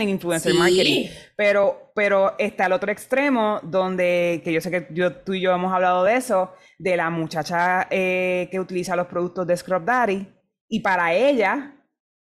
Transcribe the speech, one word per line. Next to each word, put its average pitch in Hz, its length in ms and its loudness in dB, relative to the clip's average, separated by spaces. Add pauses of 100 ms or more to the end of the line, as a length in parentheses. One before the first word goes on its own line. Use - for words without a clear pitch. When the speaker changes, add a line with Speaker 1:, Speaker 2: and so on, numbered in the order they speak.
Speaker 1:
el 202 80 0
influencer 170 440 -2
Speaker 2:
Sí. 170 40 4
Speaker 1:
marketing. 175 520 2 (260)
Pero, 202 580 2
pero 196 460 2
está 196 260 -2
el 185 80 2
otro 196 180 0
extremo, 233 680 0
donde, 175 840 0
que 170 80 -4
yo 160 100 0
sé 175 100 -6
que 147 180 -4
yo, 175 280 0
tú 190 180 -6
y 185 60 -4
yo 185 120 2
hemos 180 180 0
hablado 180 340 2
de 220 100 4
eso, 196 360 0 (280)
de 175 180 0
la 165 140 -2
muchacha, 170 800 -2
eh, 185 600 0
que 190 80 -4
utiliza 180 360 -4
los 180 100 0
productos 180 400 -4
de 170 100 -12
Scrub 180 300 -4
Daddy, 208 420 0 (400)
y 220 120 -2
para 180 340 2
ella, 240 600 2 (480)